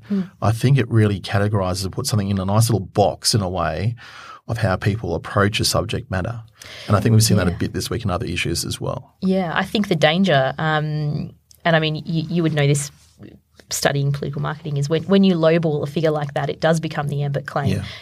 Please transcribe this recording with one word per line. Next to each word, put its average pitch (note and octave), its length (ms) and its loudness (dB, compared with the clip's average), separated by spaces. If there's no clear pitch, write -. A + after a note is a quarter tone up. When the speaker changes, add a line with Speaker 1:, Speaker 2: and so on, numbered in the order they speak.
Speaker 1:
Mm. F#3+ 220 -2
Speaker 2:
I G#2+ 120 2
think B2 260 2
it A#2 100 0
really G#2+ 300 2
categorises G2 640 -2
and F#2 100 -4
puts - 180 -6
something G2+ 180 0
in G2+ 100 0
a F#2 60 -2
nice A2+ 260 2
little F#2 160 0
box - 480 0
in G#2 60 2
a F#2 80 -4
way F2+ 480 -2
of A#2 100 -4
how F#2+ 200 2
people F2+ 380 -2
approach G2+ 460 0
a - 40 0
subject - 460 -2
matter. F#2 300 -4
And G2+ 100 4
I G2 40 4
think A2+ 120 4
we've A2 100 6
seen G2 140 4
that F2+ 120 2
a - 20 0
Speaker 1:
Yeah. F2 80 -6
Speaker 2:
bit F2+ 160 -4
this - 160 -6
week F2 120 -4
in G2 80 -2
other F2 140 -2
issues F2 400 -4
as - 160 -6
well. - 400 -8
Speaker 1:
Yeah, F#3 340 0
I - 80 0
think G3+ 260 -2
the F#3 60 2
danger, D3+ 640 4
um, D3+ 800 -2
and E3 100 4
I - 20 6
mean, D#3 180 0
you, D#3+ 340 -2
you E3+ 120 0
would D#3 120 2
know C#3+ 120 4
this C#3+ 240 2
studying C#3+ 420 0
political C#3+ 300 -4
marketing, D3 380 -6
is C#3+ 100 -2
when, D#3+ 140 0
when G3 200 4
you F#3+ 120 6
lowball D#3+ 480 2
a D3 40 -4
figure D#3 240 0
like C#3+ 220 -2
that, C#3+ 160 -2
it - 120 -6
does D#3+ 200 2
become D#3 280 -4
the C#3+ 160 -2
ambit C#3+ 220 -4
claim, C#3 280 -2
Speaker 2:
Yeah. G2 100 -4